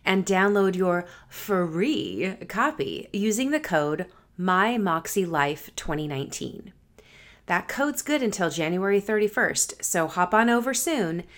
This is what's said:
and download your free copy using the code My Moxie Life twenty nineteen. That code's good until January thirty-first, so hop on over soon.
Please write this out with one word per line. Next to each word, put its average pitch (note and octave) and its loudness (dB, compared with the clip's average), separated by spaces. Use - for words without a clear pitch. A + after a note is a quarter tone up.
and F#3+ 2
download G3 4
your F3 2
free F3+ -2
copy A3 -4
using A3 0
the D4+ 0
code D#3 0
My F#3 2
Moxie F#3 0
Life D3 -2
twenty D3+ -4
nineteen. - -8
That F3+ -2
code's C#4 -2
good D4 0
until F#3+ 0
January F3+ 0
thirty-first, G#3 0
so E3 0
hop F3+ 0
on A3+ 6
over A#3+ 2
soon. F#3 -2